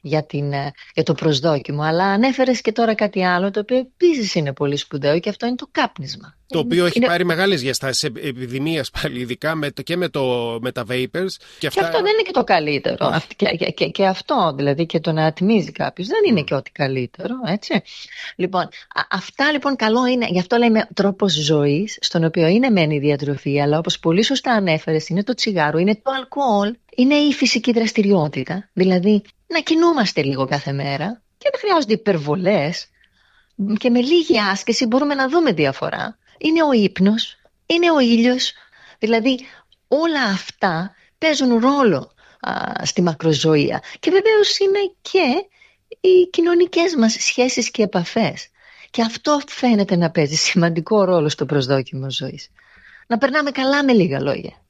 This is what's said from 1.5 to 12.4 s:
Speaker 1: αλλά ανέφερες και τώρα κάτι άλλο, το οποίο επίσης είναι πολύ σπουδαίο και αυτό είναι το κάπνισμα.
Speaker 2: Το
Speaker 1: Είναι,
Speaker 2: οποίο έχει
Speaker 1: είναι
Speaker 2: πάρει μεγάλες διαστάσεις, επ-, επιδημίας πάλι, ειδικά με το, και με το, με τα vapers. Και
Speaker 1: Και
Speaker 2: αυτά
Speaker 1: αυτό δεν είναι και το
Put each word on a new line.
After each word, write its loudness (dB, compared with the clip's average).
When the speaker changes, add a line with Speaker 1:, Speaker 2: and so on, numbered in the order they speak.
Speaker 1:
αλλά 0
ανέφερες 0
και -2
τώρα 0
κάτι -2
άλλο, 0
το -4
οποίο -2
επίσης -2
είναι -2
πολύ -2
σπουδαίο -2
και -4
αυτό -8
είναι -2
το -12
κάπνισμα. -6
Speaker 2:
Το -2
Speaker 1:
Είναι, -2
Speaker 2:
οποίο 2
έχει 0
Speaker 1:
είναι 4
Speaker 2:
πάρει 2
μεγάλες 0
διαστάσεις, -4
επ-, -8
επιδημίας -6
πάλι, -6
ειδικά -6
με -6
το, -14
και -6
με -2
το, -2
με -4
τα -8
vapers. -2
Και -6
Speaker 1:
Και -6
Speaker 2:
αυτά -2
Speaker 1:
αυτό 0
δεν 0
είναι 0
και -4
το 0